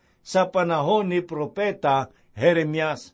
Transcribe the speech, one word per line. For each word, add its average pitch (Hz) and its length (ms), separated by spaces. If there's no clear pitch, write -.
sa 185 240
panahon 180 640
ni 180 80
Propeta 175 880
Jeremias. 156 800